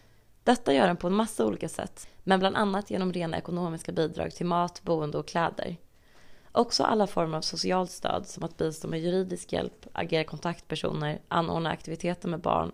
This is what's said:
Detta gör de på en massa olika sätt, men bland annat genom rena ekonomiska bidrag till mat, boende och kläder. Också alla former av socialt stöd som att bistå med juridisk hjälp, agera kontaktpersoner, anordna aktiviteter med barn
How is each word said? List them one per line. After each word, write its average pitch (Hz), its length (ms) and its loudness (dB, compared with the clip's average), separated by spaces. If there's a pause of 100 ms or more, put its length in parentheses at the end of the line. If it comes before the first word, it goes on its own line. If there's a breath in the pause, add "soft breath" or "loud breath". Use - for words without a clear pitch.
(440 soft breath)
Detta 247 280 6
gör 240 160 6
de 175 80 2
på 175 100 -4
en 185 100 2
massa 220 300 2
olika 175 220 -2
sätt, - 400 -8 (160 soft breath)
men 190 140 4
bland 190 180 2
annat 202 340 0
genom 185 220 0
rena 170 260 -2
ekonomiska 170 540 -4
bidrag 160 380 0
till 175 160 -4
mat, 175 360 0
boende 151 360 0
och 151 100 -6
kläder. - 480 -2 (800 soft breath)
Också - 280 2
alla 208 220 4
former 160 300 0
av 160 60 -4
socialt 185 480 0
stöd - 360 -2
som - 180 -8
att 170 120 -8
bistå 160 320 -2
med 160 120 -2
juridisk 180 520 -2
hjälp, - 400 -4
agera 165 320 0
kontaktpersoner, 151 920 -4 (100)
anordna 165 420 0
aktiviteter 170 580 -4
med 170 120 -4
barn 170 340 2